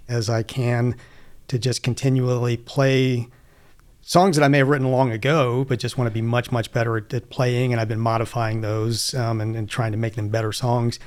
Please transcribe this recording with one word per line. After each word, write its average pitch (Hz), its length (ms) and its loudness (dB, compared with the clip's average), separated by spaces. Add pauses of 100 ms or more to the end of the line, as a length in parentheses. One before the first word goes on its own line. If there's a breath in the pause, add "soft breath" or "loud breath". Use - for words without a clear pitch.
as 120 220 -2
I 113 140 0
can, 120 520 -2 (520 loud breath)
to 127 120 -4
just 120 240 -2
continually 123 720 0
play 131 720 0 (760 soft breath)
songs 175 340 4
that 147 80 4
I 139 60 6
may 143 100 6
have 135 100 4
written 131 220 2
long 127 200 2
ago, 127 540 0
but 123 140 -2
just - 180 -6
wanna 120 140 0
be 110 100 -4
much, 117 300 0
much 117 200 -2
better 117 260 0
at, 107 160 -8
at - 180 -6
playing. 123 400 0
And 117 100 2
I've 107 60 0
been 110 120 -2
modifying 113 640 0
those, 110 540 -2
um, 113 260 -2
and, 110 140 -4
and 110 120 -6
trying 113 260 -2
to 107 40 -4
make 113 160 -2
them 104 160 -4
better 110 240 -2
songs, 120 540 0